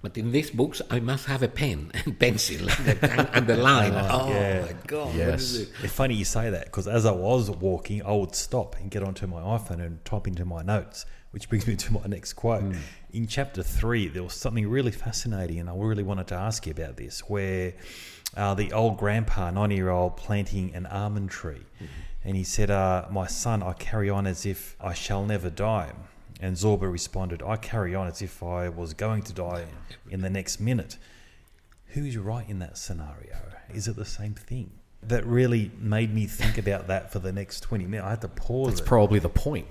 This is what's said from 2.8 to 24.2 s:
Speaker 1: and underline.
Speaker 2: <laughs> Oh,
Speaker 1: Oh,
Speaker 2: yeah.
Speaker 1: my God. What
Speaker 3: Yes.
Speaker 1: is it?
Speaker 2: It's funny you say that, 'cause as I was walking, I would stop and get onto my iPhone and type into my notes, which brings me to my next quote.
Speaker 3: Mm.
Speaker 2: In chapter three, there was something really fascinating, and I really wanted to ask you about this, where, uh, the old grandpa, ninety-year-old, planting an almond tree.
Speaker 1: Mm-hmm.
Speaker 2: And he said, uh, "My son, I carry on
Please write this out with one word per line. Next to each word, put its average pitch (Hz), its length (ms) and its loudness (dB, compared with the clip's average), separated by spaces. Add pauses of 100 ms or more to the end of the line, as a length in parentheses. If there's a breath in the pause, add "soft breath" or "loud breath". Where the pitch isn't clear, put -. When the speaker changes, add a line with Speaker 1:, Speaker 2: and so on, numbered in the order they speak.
Speaker 1:
and - 460 4
underline. 120 600 6
Speaker 2:
<laughs> - 20 2
Oh, 98 140 2 (140)
Speaker 1:
Oh, - 80 0
Speaker 2:
yeah. 98 320 2
Speaker 1:
my 85 100 -4 (140)
God. 147 200 -4
What 78 100 -4
Speaker 3:
Yes. 85 260 2
Speaker 1:
is 120 200 -2
it? - 60 -8 (140)
Speaker 2:
It's 101 120 -2
funny 135 200 2
you 101 120 0
say 113 240 2
that, 85 220 -4
'cause 98 160 -2
as 113 180 4
I 104 60 8
was 104 380 4
walking, 95 520 0
I 101 100 0
would 98 220 2
stop - 440 -2
and 92 120 -6
get 101 120 -2
onto 95 240 -4
my 87 140 -6
iPhone 98 440 -2
and 82 200 -8
type 104 220 -2
into 90 180 -2
my 85 180 -4
notes, 98 440 -2 (240 soft breath)
which - 180 -10
brings 107 180 2
me 110 100 2
to - 180 0
my 107 120 0
next 101 280 -6
quote. 110 300 0
Speaker 3:
Mm. 95 120 -2 (360 loud breath)
Speaker 2:
In 117 140 -2
chapter 135 360 -4
three, 110 460 2
there 85 140 -6
was 87 120 -8
something 110 340 0
really 123 240 2
fascinating, 98 680 -4
and 87 120 -6
I 87 40 -6
really 104 280 0
wanted 95 260 -2
to 90 60 -6
ask 104 320 -4
you 78 60 -6
about 69 260 -6
this, 58 300 -10
where, 95 440 -2 (640 loud breath)
uh, 98 180 0
the 104 180 0
old 110 260 2
grandpa, 104 520 2
ninety-year-old, 92 680 2
planting 98 560 0
an 90 120 -6
almond 101 440 -2
tree. - 340 -10 (120)
Speaker 1:
Mm-hmm. 80 80 -12 (400 loud breath)
Speaker 2:
And 95 120 0
he 92 80 0
said, 101 260 4
uh, 92 400 4
"My 95 160 0
son, 110 360 0
I 90 100 -2
carry 101 380 0
on 98 160 2